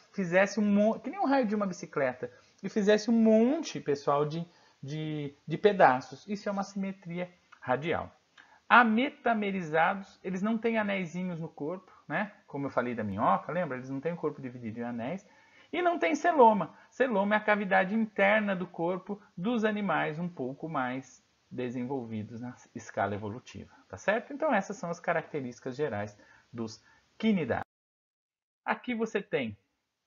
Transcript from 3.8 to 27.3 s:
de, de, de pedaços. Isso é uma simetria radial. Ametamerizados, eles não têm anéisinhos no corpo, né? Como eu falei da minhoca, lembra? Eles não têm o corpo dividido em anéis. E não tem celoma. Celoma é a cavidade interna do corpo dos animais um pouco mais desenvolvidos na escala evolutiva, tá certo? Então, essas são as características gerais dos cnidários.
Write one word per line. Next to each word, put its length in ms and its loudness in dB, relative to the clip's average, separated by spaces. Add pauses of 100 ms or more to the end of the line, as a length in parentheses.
de, 200 -4 (380)
de, 500 -6 (140)
de 100 -4
pedaços. 680 4
Isso 220 -6
é 20 -2
uma 120 -4
simetria 680 -8 (300)
radial. 500 -2 (580)
Ametamerizados, 1500 2
eles 180 -4
não 160 0
têm 200 -2
anéisinhos 640 -4
no 80 -8
corpo, 440 -8 (160)
né? 240 -4 (140)
Como 200 -6
eu 40 -4
falei 240 -2
da 100 -4
minhoca, 480 0
lembra? 260 -4
Eles 120 -10
não 120 -6
têm 120 -4
o 40 -8
corpo 240 -6
dividido 380 -10
em 40 -6
anéis. 420 -6 (460)
E 100 -4
não 160 2
tem 180 0
celoma. 600 6 (140)
Celoma 460 0
é 20 6
a 60 -4
cavidade 520 2
interna 600 2
do 120 -4
corpo 540 -4 (140)
dos 280 -2
animais 560 -2
um 80 -4
pouco 400 -8
mais 580 -6 (240)
desenvolvidos 920 -6
na 120 -12 (220)
escala 400 -4
evolutiva, 560 -10 (160)
tá 80 -16
certo? 380 -4
Então, 200 -2
essas 220 -2
são 140 -8
as 100 -8
características 800 -6
gerais 400 -4 (340)
dos 320 -10 (340)
cnidários. 460 0 (1040)